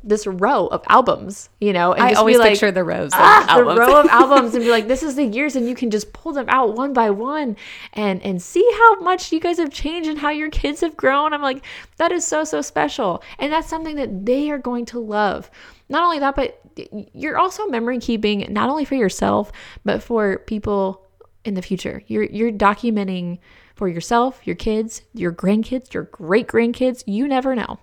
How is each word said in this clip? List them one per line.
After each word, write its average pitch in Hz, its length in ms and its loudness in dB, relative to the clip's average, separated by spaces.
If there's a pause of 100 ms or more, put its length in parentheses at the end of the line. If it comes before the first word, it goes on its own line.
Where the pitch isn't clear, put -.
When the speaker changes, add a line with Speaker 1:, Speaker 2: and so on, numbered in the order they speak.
Speaker 1:
this 208 240 -2
row 190 400 0
of - 220 -4
albums, 208 600 2 (100)
you 208 140 0
know, 175 200 2
and 233 100 4
Speaker 2:
I 247 60 6
Speaker 1:
just 208 100 4
Speaker 2:
always 226 160 6
Speaker 1:
be 240 40 8
like, 220 120 6
Speaker 2:
picture 202 200 2
the 185 120 -2
rows 160 300 -2
of - 60 0
Speaker 1:
"Ah, 415 280 8
the - 60 4
Speaker 2:
albums. 240 260 6
Speaker 1:
row 262 220 8
of 302 40 6
Speaker 2:
<laughs> 330 60 6
Speaker 1:
albums," 247 420 6
and 240 100 0
be 233 60 2
like, 220 180 2
"This 269 140 0
is 294 140 -4
the 294 80 0
years," 262 320 -2
and 240 120 -2
you 247 60 -4
can 240 160 -4
just 208 240 -4
pull 330 200 -10
them 277 160 -4
out 240 260 2
one 269 180 -4
by 233 160 2
one 247 460 -4 (380)
and, 202 280 -4
and 185 180 -4
see 403 380 2
how 440 220 6
much 359 320 -2
you 320 80 -2
guys 339 180 -2
have 311 140 -2
changed 320 360 -6
and 302 120 -6
how 294 100 -2
your 302 220 -6
kids 285 300 -4
have 330 140 -4
grown. 285 380 0
I'm 294 80 -6
like, 269 240 -4 (320)
"That 330 140 0
is 339 120 -2
so, 311 200 -2
so 302 180 -4
special." 269 640 -4 (160)
And 285 120 -4
that's 320 160 -2
something 320 280 -8
that 214 280 -8
they 277 280 0
are 285 80 -6
going 240 280 -6
to 240 120 -10
love. 208 500 -2 (400)
Not 311 140 -2
only 339 160 0
that, 277 160 -2
but - 260 -4 (160)
y-, - 360 -16
you're 285 260 -4
also 381 260 -2
memory 240 320 -4
keeping, 214 560 -2
not 208 160 -2
only 294 160 -2
for - 80 -6
yourself, 208 580 0 (320)
but 214 200 -2
for 208 420 -2
people 202 640 -4 (360)
in 208 120 -6
the 180 80 -6
future. - 420 -8
You're, 214 200 -2
you're 226 260 -2
documenting 202 880 -2 (340)
for 202 140 -6
yourself, 233 580 -2
your - 100 -6
kids, 220 460 -6 (140)
your 175 180 -4
grandkids, 220 580 -2
your - 120 -8
great-grandkids. 233 1040 -2
You 214 200 -2
never 262 280 0
know. - 280 -8